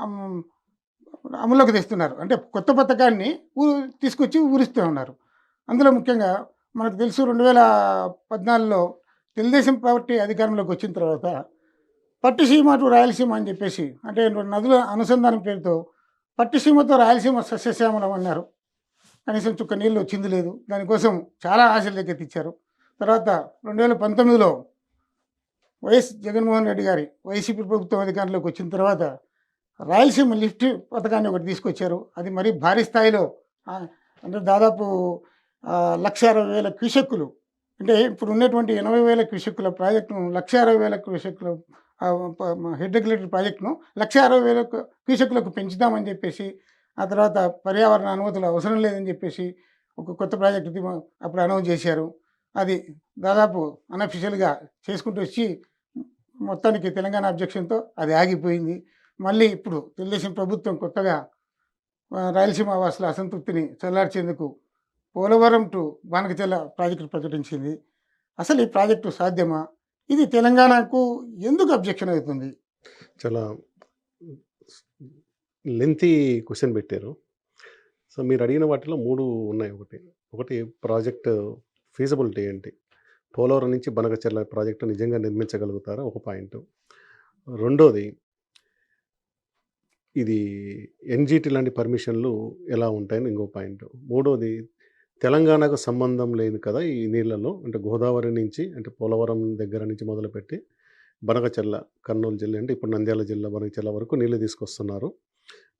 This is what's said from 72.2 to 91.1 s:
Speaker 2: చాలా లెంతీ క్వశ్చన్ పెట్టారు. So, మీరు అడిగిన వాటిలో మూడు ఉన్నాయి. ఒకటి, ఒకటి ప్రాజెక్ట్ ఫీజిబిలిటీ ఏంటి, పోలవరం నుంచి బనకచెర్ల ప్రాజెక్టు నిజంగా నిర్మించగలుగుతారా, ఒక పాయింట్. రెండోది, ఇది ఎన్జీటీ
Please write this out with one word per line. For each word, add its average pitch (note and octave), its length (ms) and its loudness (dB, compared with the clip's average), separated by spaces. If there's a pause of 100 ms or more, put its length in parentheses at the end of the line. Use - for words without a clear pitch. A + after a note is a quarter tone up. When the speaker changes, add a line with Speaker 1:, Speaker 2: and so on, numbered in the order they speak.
Speaker 2:
చాలా A2+ 320 -4 (2000)
లెంతీ C#3+ 720 2
క్వశ్చన్ A2+ 340 -4
పెట్టారు. G#2 420 -8 (1000)
So, C3 80 -6
మీరు B2+ 180 0
అడిగిన C#3+ 220 0
వాటిలో D3 320 -2
మూడు C3 260 -2
ఉన్నాయి. A2 480 -6
ఒకటి, G2+ 280 -20 (340)
ఒకటి A#2 300 -8
ప్రాజెక్ట్ A2+ 920 -4 (360)
ఫీజిబిలిటీ C3 480 -2
ఏంటి, G2 320 -10 (640)
పోలవరం B2+ 340 2
నుంచి B2+ 200 -4
బనకచెర్ల A2 520 -2
ప్రాజెక్టు G#2+ 420 -6
నిజంగా A2+ 320 -4
నిర్మించగలుగుతారా, G#2 840 -6
ఒక B2 140 -8
పాయింట్. G2 400 -12 (1000)
రెండోది, A2+ 640 4 (2000)
ఇది A2 240 -2 (640)
ఎన్జీటీ D3+ 460 0